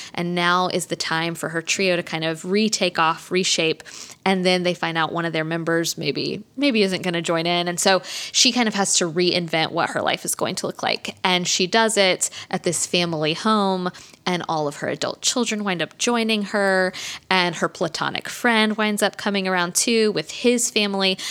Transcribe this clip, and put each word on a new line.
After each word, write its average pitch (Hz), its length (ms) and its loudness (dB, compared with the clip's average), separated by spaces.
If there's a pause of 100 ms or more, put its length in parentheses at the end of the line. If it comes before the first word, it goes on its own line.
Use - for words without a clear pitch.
(140)
and 175 180 -2
now 175 360 4
is - 180 -2
the 170 100 -4
time 165 380 -2
for 160 140 -6
her 165 120 -4
trio 180 360 0
to 170 80 -2
kind 160 200 -4
of 160 200 -4
retake 196 560 2
off, 165 320 0
reshape, 175 500 0 (420)
and 190 220 2
then 180 160 4
they 175 120 0
find 165 220 -4
out 160 160 0
one 170 120 -2
of 165 80 -2
their 160 100 0
members 165 560 -2
maybe, 147 460 -4 (120)
maybe 254 280 2
isn't 185 180 -2
gonna 170 180 -2
join 165 240 0
in, 175 220 0
and 175 140 -4
so 190 240 4
she - 480 0
kind 240 160 2
of 202 60 -4
has 196 200 0
to 175 160 2
reinvent 170 600 0
what 165 180 0
her - 100 -2
life - 240 -2
is - 120 -4
going - 180 -2
to - 140 -6
look - 160 -8
like, - 400 -2
and 180 240 2
she - 180 2
does 226 300 2
it 190 340 2 (180)
at 180 140 -4
this - 240 -2
family 165 480 0
home, 190 560 0 (340)
and 180 240 -2
all 151 200 0
of 143 80 -8
her 127 120 -6
adult - 320 -4
children 220 440 0
wind 180 180 0
up - 160 -8
joining 226 440 2
her, 190 500 2 (360)
and 180 280 2
her 175 120 0
platonic - 600 -4
friend 214 480 2
winds 214 260 0
up 196 140 0
coming 196 320 -2
around 180 260 0
too 220 380 2
with - 180 -4
his 240 400 2
family. 196 480 2 (120)